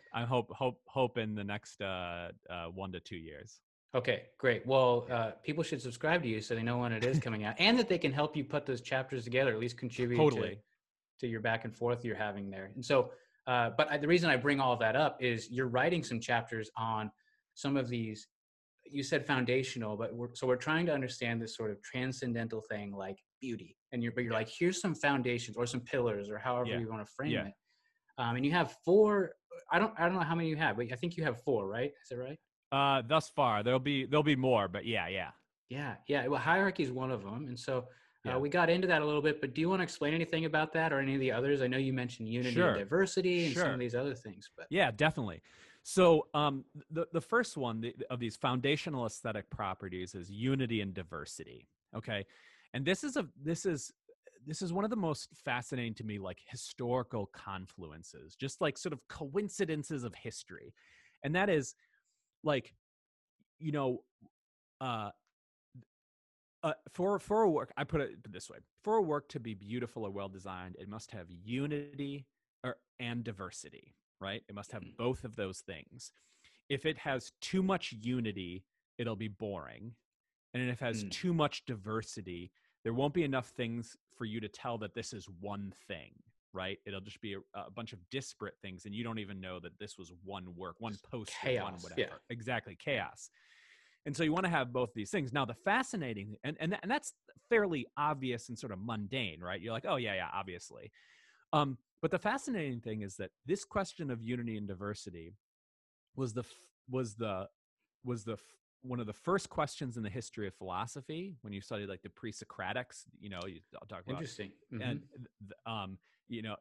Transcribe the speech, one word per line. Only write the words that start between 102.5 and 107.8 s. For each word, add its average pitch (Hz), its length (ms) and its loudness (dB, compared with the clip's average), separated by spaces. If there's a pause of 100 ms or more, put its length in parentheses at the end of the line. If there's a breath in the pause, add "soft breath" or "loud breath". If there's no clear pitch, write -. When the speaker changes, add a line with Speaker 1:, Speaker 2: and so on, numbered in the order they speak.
Speaker 1:
thing 110 220 -4
is 98 160 -8
that 95 120 -6 (160)
this 175 180 0
question 180 460 -4
of 120 140 -4
unity 117 340 -2
and 104 100 -6
diversity 95 680 -8 (800)
was 127 180 -4
the 120 80 -4
f-, - 280 -14 (200)
was 123 260 -2
the, 101 320 -2 (560)